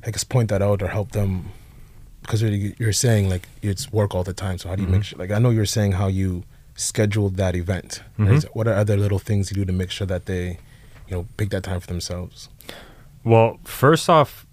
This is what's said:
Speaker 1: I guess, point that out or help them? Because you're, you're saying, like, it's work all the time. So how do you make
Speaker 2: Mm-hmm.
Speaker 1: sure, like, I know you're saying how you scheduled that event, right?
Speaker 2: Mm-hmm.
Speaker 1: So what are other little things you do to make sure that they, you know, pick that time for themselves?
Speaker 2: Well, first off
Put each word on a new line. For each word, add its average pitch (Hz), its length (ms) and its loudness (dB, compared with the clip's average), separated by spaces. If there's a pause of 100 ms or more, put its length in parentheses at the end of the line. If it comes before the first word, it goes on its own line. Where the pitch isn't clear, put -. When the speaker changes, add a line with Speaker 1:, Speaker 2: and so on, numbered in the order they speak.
Speaker 1:
I 117 60 -6
guess, - 120 -8
point 117 260 0
that 98 120 0
out 101 200 0
or 92 60 -4
help 98 240 -4
them? 95 380 -2 (720)
Because 107 200 -2
you're, 110 100 0 (260)
you're 110 160 0
saying, 104 360 4
like, 90 180 -4 (140)
it's 101 300 -4
work 104 220 0
all 90 100 0
the 92 100 -6
time. 95 260 -6
So 87 100 -10
how 92 60 -4
do 98 80 -2
you 92 40 -2
make 95 140 2
Speaker 2:
Mm-hmm. - 160 -8
Speaker 1:
sure, - 20 -18
like, 92 120 -6
I 104 80 2
know 123 100 4
you're 110 160 2
saying 101 280 0
how 95 140 0
you 95 360 -2 (320)
scheduled 101 640 0
that 92 180 0
event, 87 460 -4 (160)
right? 104 120 2
Speaker 2:
Mm-hmm. 127 100 8
Speaker 1:
So - 140 -4
what 110 140 -2
are 110 60 2
other 101 240 2
little 101 220 0
things 101 300 -2
you 98 60 -6
do 98 100 -2
to 92 80 -2
make 92 180 -2
sure - 160 -6
that 90 180 -4
they, 90 340 -6 (480)
you 95 80 -8
know, 87 120 -6 (100)
pick 104 140 -2
that 95 120 -4
time 92 160 -6
for - 80 -14
themselves? 90 640 -10 (760)
Speaker 2:
Well, 113 400 6
first - 460 4
off 156 440 4